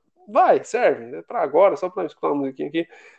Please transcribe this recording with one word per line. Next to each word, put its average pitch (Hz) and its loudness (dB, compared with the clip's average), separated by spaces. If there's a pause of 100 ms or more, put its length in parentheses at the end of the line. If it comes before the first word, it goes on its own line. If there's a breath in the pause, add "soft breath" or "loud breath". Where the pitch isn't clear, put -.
(280)
vai, 233 4
serve, 139 -2
é 165 -14
pra 226 -6
agora, 165 4
só 180 -6
pra 185 -6
escutar 156 -6
uma 147 -2
musiquinha 139 -6
aqui." 165 -6 (300 soft breath)